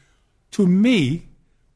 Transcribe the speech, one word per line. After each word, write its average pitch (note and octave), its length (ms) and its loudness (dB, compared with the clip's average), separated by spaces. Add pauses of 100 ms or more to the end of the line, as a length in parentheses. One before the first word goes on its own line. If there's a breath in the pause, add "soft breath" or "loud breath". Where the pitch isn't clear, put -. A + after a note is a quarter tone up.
(520)
to G3 160 0
me, F3+ 580 0 (500)